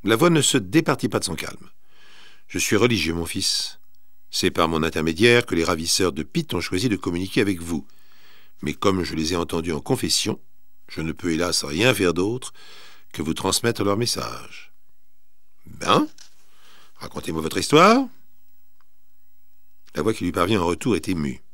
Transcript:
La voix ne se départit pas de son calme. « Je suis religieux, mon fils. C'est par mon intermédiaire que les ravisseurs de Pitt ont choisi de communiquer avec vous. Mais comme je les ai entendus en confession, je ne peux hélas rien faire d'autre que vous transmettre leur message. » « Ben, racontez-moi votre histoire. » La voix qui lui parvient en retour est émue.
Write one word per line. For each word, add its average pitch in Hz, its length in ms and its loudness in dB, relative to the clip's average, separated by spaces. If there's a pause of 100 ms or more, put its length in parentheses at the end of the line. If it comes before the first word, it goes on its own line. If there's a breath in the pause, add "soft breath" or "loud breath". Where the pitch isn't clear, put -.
La 110 140 6
voix 165 120 8
ne 160 120 6
se - 160 4
départit 127 520 2
pas 110 100 0
de - 40 -2
son 82 120 -2
calme. « - 340 -10 (760 soft breath)
Je 90 120 -4
suis - 160 2
religieux, 98 380 4
mon 85 120 -2
fils. - 540 -2 (500)
C'est - 220 2
par 82 160 4
mon 80 160 2
intermédiaire 85 640 4
que 92 80 0
les 82 80 4
ravisseurs 85 480 2
de 113 100 -6
Pitt - 320 -4
ont 87 80 0
choisi 98 280 0
de 101 60 2
communiquer 95 460 0
avec 98 180 2
vous. 82 280 -4 (760 soft breath)
Mais 73 120 -2
comme 95 300 2
je 80 120 -4
les 80 180 0
ai - 20 2
entendus 85 380 0
en 73 80 -2
confession, - 580 0 (480)
je - 140 -8
ne 80 100 -2
peux 85 200 -2
hélas 80 340 0
rien 98 280 4
faire 90 200 4
d'autre 104 400 -2 (600 loud breath)
que 78 100 -4
vous 78 100 0
transmettre 104 500 0
leur 101 140 2
message. » « - 760 -4 (920)
Ben, 277 420 2 (920 soft breath)
racontez-moi - 440 -4
votre 78 160 -2
histoire. » 196 480 8 (1900)
La 76 80 0
voix 110 100 2
qui - 100 -4
lui 87 80 0
parvient 92 300 4
en 85 60 2
retour 87 280 2
est 82 140 -2
émue. 73 320 -2 (120)